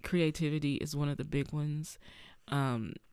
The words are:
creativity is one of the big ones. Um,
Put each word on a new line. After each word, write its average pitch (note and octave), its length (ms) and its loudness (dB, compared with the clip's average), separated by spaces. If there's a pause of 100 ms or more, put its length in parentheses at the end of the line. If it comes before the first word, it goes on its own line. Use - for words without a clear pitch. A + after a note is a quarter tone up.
creativity D#3 720 2
is D3+ 200 -2
one C#3+ 140 2
of C#3+ 80 -2
the - 60 -4
big C#3+ 280 -2
ones. D3+ 460 -2 (520)
Um, B2+ 440 0 (200)